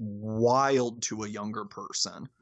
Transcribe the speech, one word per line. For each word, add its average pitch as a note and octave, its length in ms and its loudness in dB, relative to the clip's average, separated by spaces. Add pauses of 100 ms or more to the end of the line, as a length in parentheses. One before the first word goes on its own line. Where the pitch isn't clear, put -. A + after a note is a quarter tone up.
wild A#2 1000 2
to G#2+ 200 -4
a G#2 40 -4
younger G#2 360 -4
person - 640 -6 (140)